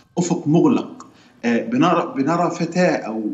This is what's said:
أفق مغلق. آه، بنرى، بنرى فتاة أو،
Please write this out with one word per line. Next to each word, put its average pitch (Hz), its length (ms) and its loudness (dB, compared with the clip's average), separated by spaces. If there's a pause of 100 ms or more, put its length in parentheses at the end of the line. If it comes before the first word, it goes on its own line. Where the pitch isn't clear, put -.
(180)
أفق - 300 -2
مغلق. 151 580 2 (380)
آه، 117 180 2
بنرى، 160 540 0
بنرى 165 340 0
فتاة 170 460 0
أو، 107 200 -6 (180)